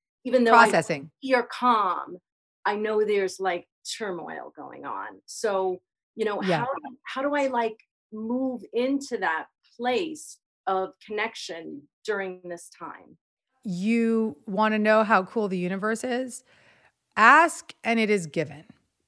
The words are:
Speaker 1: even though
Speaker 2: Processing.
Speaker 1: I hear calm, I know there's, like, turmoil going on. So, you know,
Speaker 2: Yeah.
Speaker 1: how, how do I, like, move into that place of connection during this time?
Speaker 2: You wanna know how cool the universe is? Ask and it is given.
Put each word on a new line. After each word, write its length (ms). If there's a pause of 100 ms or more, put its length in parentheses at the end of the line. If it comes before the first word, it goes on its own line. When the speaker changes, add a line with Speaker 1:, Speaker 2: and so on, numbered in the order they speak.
(240)
Speaker 1:
even 200
though 80
Speaker 2:
Processing. 540
Speaker 1:
I 140
hear 220
calm, 760 (460)
I 120
know 280
there's, 360
like, 260 (300)
turmoil 580
going 300
on. 400
So, 560 (340)
you 120
know, 160
Speaker 2:
Yeah. 160
Speaker 1:
how, 80 (380)
how 180
do 120
I, 120
like, 320 (340)
move 500 (120)
into 440
that 280 (320)
place 580 (300)
of 260 (140)
connection 800 (200)
during 400
this 240 (100)
time? 380 (480)
Speaker 2:
You 720 (100)
wanna 320
know 240
how 200
cool 260
the 80
universe 480
is? 400 (720)
Ask 640
and 160
it 120
is 160
given. 380 (440)